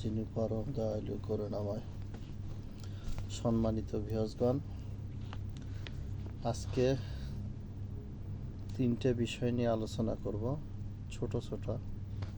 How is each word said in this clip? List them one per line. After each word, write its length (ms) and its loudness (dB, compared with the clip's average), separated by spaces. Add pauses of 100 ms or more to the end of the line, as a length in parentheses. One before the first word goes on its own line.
যিনি 220 2 (120)
পরম 320 2 (100)
দয়ালু, 380 2 (120)
করুণাময়। 580 0 (1500)
সম্মানিত 520 4 (140)
ভিউয়ার্সগণ, 520 4 (1900)
আজকে 360 4 (1900)
তিনটে 360 4 (120)
বিষয় 340 2
নিয়ে 200 4
আলোচনা 380 2 (100)
করব, 200 0 (680)
ছোট 180 -2 (160)
ছোট 160 -4 (720)